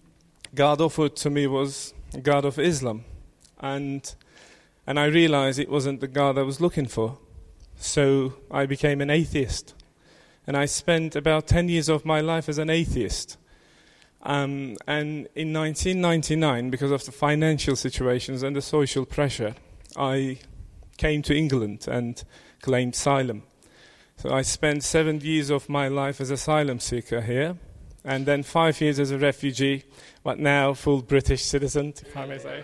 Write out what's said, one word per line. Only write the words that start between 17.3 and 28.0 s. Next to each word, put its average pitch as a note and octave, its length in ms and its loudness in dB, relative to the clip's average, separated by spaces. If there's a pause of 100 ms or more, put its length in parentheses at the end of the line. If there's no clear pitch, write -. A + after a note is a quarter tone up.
situations B2+ 640 -2
and C#3 140 -4
the C#3 80 -4
social C#3 420 0
pressure, B2 480 -2 (420)
I C3+ 440 -2 (580)
came D3+ 240 2
to C#3+ 140 2
England C3 520 0
and B2 360 -4 (400)
claimed B2 320 0
asylum. C3 480 0 (760)
So C3 120 -4
I C3 100 2
spent D3 420 0
seven D#3 380 0
years D3+ 300 -2
of C#3 180 -2
my C#3+ 200 0
life C#3 300 -2
as C3+ 120 -4
asylum C#3+ 480 0
seeker A#2+ 420 -4
here, C3 340 -2 (480)